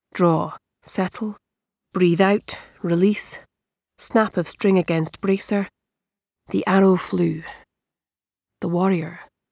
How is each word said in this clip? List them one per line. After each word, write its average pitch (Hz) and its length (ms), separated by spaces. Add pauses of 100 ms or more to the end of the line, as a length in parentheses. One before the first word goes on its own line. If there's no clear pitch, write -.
(120)
Draw, 165 440 (260)
settle, 208 540 (560)
breathe 175 280
out, 196 380 (240)
release, 180 580 (580)
snap - 380
of 170 120
string 190 300
against 165 420
bracer. 196 480 (800)
The - 180
arrow 190 300
flew. 170 460 (1160)
The 185 80
warrior 175 520 (320)